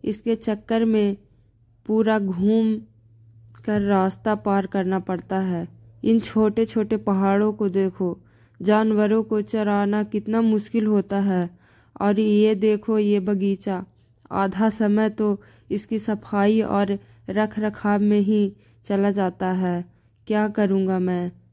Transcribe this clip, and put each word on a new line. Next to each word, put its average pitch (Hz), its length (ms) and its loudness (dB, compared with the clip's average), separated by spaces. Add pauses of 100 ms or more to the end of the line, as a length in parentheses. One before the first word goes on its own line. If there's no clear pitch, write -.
इसके 220 320 -4
चक्कर 226 500 -2
में 208 320 2 (680)
पूरा 220 340 2
घूम 214 600 0 (840)
कर 208 160 0
रास्ता 202 540 0
पार 196 300 -2
करना 190 340 -2
पड़ता 185 400 -6
है। 175 280 -4 (360)
इन 226 160 4
छोटे 214 460 0
छोटे 214 320 -2
पहाड़ों 202 560 0
को 208 160 -4
देखो, 185 500 -2 (420)
जानवरों 214 640 2
को 214 180 -2
चराना 208 600 0
कितना 214 380 -2
मुश्किल 214 440 0
होता 196 340 0
है। 180 400 -2 (420)
और 202 180 2
ये 214 360 4
देखो 214 440 0
ये 208 200 2
बगीचा, 190 680 -2 (460)
आधा 196 380 0
समय 214 400 0
तो 208 320 -2 (300)
इसकी 208 280 -6
सफाई 208 600 0
और 202 380 0 (300)
रख 208 300 -2
रखाव 208 400 -2
में 208 200 2
ही 202 360 0 (300)
चला 202 260 0
जाता 185 400 -2
है। 180 420 -2 (340)
क्या 214 200 0
करूँगा 190 520 0
मैं 180 320 -2 (220)